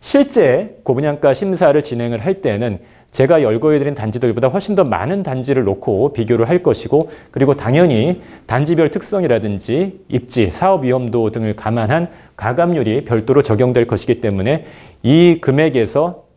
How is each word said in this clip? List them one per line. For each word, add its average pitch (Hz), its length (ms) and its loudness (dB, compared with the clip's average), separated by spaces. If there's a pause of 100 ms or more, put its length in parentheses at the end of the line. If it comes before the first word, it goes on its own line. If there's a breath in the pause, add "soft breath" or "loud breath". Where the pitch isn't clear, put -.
실제 170 800 2
고분양가 147 500 0
심사를 165 480 2
진행을 120 420 -6
할 190 180 -4
때는 110 380 -2 (320 soft breath)
제가 131 300 4
열거해드린 139 540 0
단지들보다 117 540 -2
훨씬 196 260 -4
더 185 80 4
많은 131 400 -2
단지를 131 400 -2
놓고 101 480 0
비교를 113 380 0
할 180 120 2
것이고 151 500 0 (200 loud breath)
그리고 135 240 2
당연히 147 640 2 (240 loud breath)
단지별 151 460 0
특성이라든지 131 1160 -2
입지, 120 420 -2
사업 180 320 0
위험도 120 480 -2
등을 110 240 -4
감안한 117 540 -2 (260 loud breath)
가감률이 127 680 -2
별도로 120 360 2
적용될 120 460 2
것이기 - 320 -2
때문에 107 460 -2 (360 loud breath)
이 165 380 4
금액에서 143 880 0 (120)